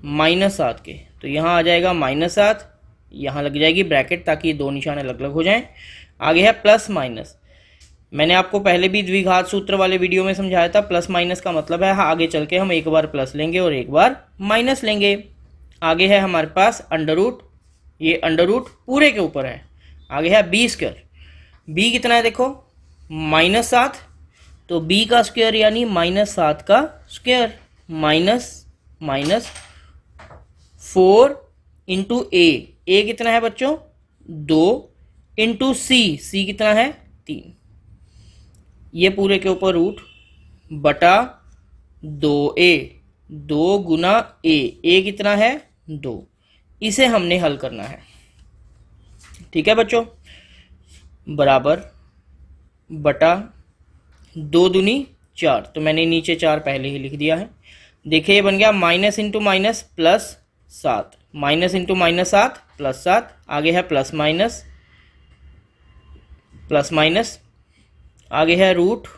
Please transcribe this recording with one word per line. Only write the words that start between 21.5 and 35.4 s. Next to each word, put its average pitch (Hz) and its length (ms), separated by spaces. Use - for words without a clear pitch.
बी 190 220
कितना 240 240
है 233 80
देखो 226 220
माइनस 160 560
सात, 254 300
तो 170 100
बी 190 240
का 240 180
स्क्वायर 226 320
यानी 220 320
माइनस 196 440
सात 151 320
का 214 180
स्क्वायर, 247 440
माइनस, 165 580
माइनस 156 500
फ़ोर 208 540
into 196 340
a, 175 120
a 202 160
कितना 226 260
है 233 100
बच्चों, 254 360
दो 160 640
into 233 380